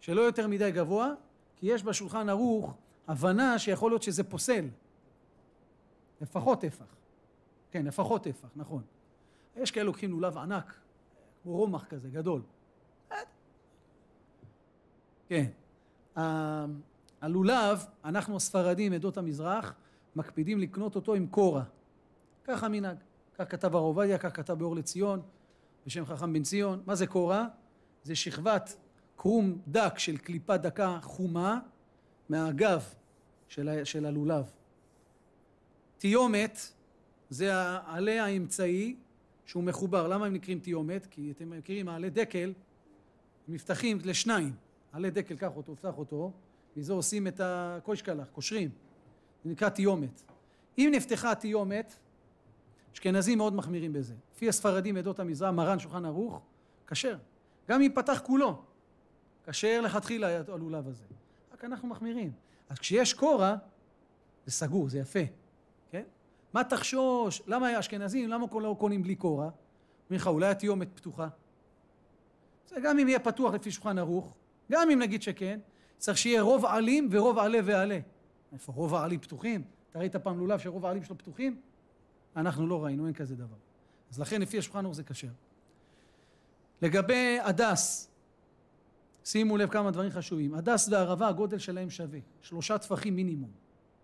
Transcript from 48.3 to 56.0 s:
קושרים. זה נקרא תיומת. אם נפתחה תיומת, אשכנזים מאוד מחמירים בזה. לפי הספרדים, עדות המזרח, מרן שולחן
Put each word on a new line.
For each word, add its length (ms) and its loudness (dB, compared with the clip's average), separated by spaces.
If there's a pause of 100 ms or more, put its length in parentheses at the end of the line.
קושרים. 380 -4 (720)
זה 60 -4
נקרא 180 2
תיומת. 540 0 (560)
אם 160 6
נפתחה 400 0
תיומת, 600 -2 (1000)
אשכנזים 440 2
מאוד 160 2
מחמירים 380 -4
בזה. 220 -4 (200)
לפי 140 -2
הספרדים, 480 2
עדות 240 -4
המזרח, 300 -2
מרן 280 2
שולחן 260 -8